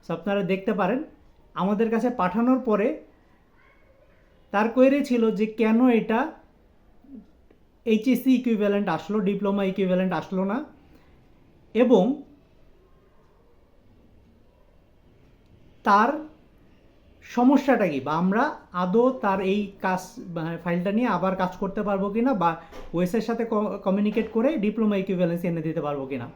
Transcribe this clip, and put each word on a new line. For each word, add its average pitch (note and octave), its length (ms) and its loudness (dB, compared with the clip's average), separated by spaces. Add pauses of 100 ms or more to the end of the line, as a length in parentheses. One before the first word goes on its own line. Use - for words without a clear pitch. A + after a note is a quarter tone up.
so F3 60 -4
আপনারা G3+ 300 -2
দেখতে F#3+ 300 -2
পারেন। G3+ 300 0 (500)
আমাদের G3+ 360 0
কাছে A#3 200 0
পাঠানোর A#3 500 0
পরে A#3 400 0 (1500)
তার G#3+ 180 0
কোয়েরি C4+ 360 4
ছিল A3+ 260 2
যে G3 140 0
কেন A3+ 440 2
এটা A#3 440 0 (1500)
এইচএসসি B3 500 2
ইকুইভ্যালেন্ট G3+ 540 0
আসলো, F3 300 -2
ডিপ্লোমা G3+ 440 0
ইকুইভ্যালেন্ট F#3 500 0
আসলো F#3 300 -4
না, A3+ 220 -4 (1080)
এবং A#3 500 4 (3500)
তার A#3 460 2 (920)
সমস্যাটা B3 680 2
কী, C#3+ 120 -2
বা C#3 140 -6
আমরা F#3+ 420 0 (180)
আদৌ F#3 360 2
তার G3+ 320 -2
এই G3 300 -2 (100)
কাজ, F#3 200 -2 (340)
মানে, E3 220 -6
ফাইলটা F3 340 -2
নিয়ে A#3+ 160 0
আবার F#3+ 280 0
কাজ F#3 220 -2
করতে G3 260 -4
পারবো G3 260 -2
কি G#3+ 120 -2
না, C4 120 2
বা E3+ 280 0 (320)
ওয়েসের F3+ 280 -2
সাথে A3+ 240 -4
ক-, G#3+ 380 -2
কমিউনিকেট G#3 480 0
করে C4+ 260 0
ডিপ্লোমা G#3 400 0
ইকুইভ্যালেন্সি F3+ 500 -2
এনে E3 140 -2
দিতে D#3+ 200 -4
পারবো C#3+ 240 -4
কি C3+ 120 -8
না। A#2 180 -8